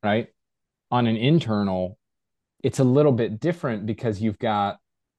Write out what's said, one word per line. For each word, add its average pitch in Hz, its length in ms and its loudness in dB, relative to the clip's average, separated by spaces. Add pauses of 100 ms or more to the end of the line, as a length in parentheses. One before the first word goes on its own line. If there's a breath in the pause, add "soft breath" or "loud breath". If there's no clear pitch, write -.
right? 107 240 0 (640)
On 123 160 2
an 113 120 0
internal, 104 800 0 (640)
it's 135 160 -2
a 135 40 4
little 139 280 4
bit 110 280 -2
different 135 460 -4
because 107 360 -4
you've 110 180 -2
got 104 400 -2 (400)